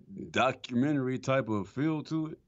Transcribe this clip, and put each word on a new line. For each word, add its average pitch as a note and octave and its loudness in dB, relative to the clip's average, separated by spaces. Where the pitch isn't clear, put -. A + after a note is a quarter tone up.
documentary B2+ 2
type C3 2
of G#2 0
feel D3+ -2
to D#3 -2
it. D#3 -12